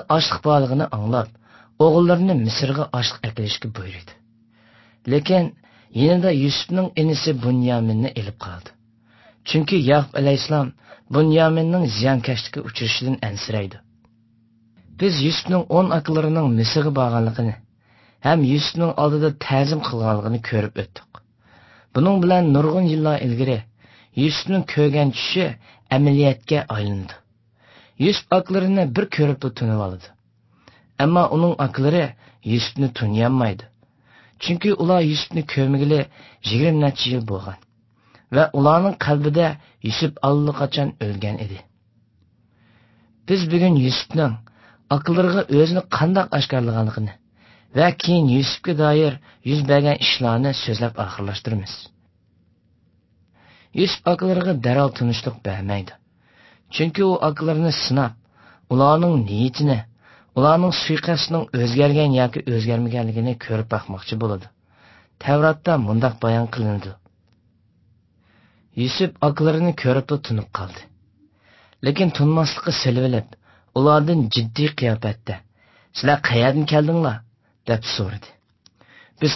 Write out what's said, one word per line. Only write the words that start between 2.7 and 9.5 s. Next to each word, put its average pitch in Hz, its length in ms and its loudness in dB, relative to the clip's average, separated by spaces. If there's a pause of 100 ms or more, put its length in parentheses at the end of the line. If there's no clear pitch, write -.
ochliq - 360 -4
akilishga 110 460 -6
buyurdi. 95 440 -14 (920)
Lekin 151 400 2 (480)
yanida 175 380 4
Yusufning 151 600 0
inisi 156 400 0
Bunyaminni 123 760 0
elib 104 280 -8
qoldi. 87 320 -14 (760)
Chunki 160 320 0